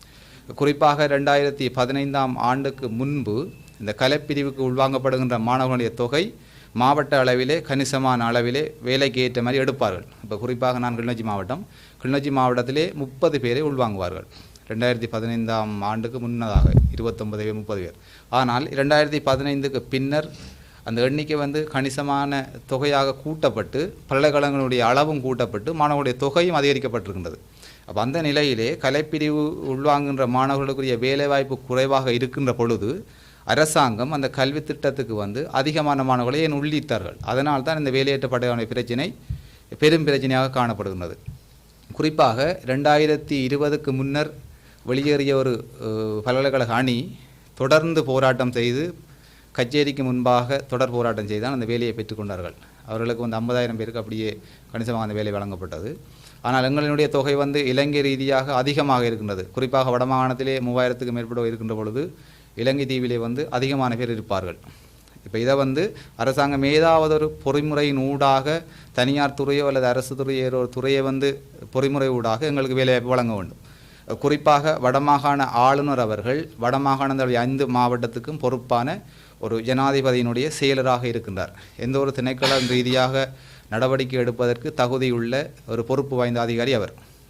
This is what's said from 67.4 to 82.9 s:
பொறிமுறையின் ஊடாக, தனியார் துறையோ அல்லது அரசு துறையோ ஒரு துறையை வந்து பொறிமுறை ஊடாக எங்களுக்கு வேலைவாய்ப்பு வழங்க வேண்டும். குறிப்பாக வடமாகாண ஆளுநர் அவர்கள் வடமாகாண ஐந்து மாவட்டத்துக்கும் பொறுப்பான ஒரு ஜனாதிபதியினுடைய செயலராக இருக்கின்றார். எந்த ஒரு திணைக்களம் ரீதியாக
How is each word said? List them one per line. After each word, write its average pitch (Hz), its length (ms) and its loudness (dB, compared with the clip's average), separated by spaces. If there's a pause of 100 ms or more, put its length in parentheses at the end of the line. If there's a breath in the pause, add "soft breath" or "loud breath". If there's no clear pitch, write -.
பொறிமுறையின் 143 680 0
ஊடாக, 139 540 2 (300 loud breath)
தனியார் 139 400 2
துறையோ 143 340 0
அல்லது 135 180 2
அரசு 123 300 0
துறையோ 131 380 -2
ஒரு 123 160 0
துறையை 135 320 0
வந்து 135 400 0 (320)
பொறிமுறை 135 340 2
ஊடாக 117 380 0
எங்களுக்கு 135 300 0
வேலைவாய்ப்பு 127 340 2
வழங்க 120 260 2
வேண்டும். 92 220 -8 (640 loud breath)
குறிப்பாக 147 640 2
வடமாகாண 139 640 2
ஆளுநர் 135 540 4
அவர்கள் 117 500 -2 (120)
வடமாகாண 135 720 0
ஐந்து 131 320 0
மாவட்டத்துக்கும் 123 720 0
பொறுப்பான 127 640 -2 (380 loud breath)
ஒரு 113 220 -4
ஜனாதிபதியினுடைய 127 1000 2
செயலராக 131 440 2
இருக்கின்றார். 107 480 -4 (260 loud breath)
எந்த 131 220 -2
ஒரு 139 160 0
திணைக்களம் 131 520 0
ரீதியாக 127 640 2 (400 loud breath)